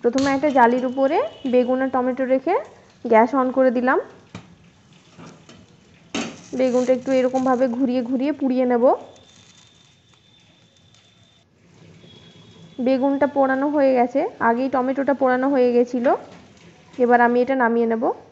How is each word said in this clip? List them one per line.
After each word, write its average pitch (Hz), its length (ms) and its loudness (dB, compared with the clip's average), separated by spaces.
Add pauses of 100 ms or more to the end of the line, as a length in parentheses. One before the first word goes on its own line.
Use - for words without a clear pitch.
প্রথমে 269 320 0
একটা 285 220 0
জালির 247 340 4
উপরে 269 260 0 (360)
বেগুন 247 300 2
আর 269 120 -2
টমেটো 254 280 -2 (100)
রেখে 311 220 0 (560)
গ্যাস 254 180 6 (100)
on 254 80 0 (100)
করে 262 200 4
দিলাম। 254 220 0 (2500)
বেগুনটা 254 380 0
একটু 247 120 -8 (100)
এরকমভাবে 254 460 0 (120)
ঘুরিয়ে 254 320 0
ঘুরিয়ে 269 300 -2
পুড়িয়ে 254 320 0
নেব। 240 120 2 (4000)
বেগুনটা 277 500 0
পোড়ানো 269 400 0
হয়ে 269 220 2
গেছে, 254 240 0 (280)
আগেই 254 260 -2
টমেটোটা 262 460 -2
পোড়ানো 254 320 0
হয়ে 247 220 2
গেছিল। 240 300 0 (1000)
এবার 240 240 4
আমি 240 160 2
এটা 269 200 0
নামিয়ে 233 280 0
নেব। 226 120 -4 (280)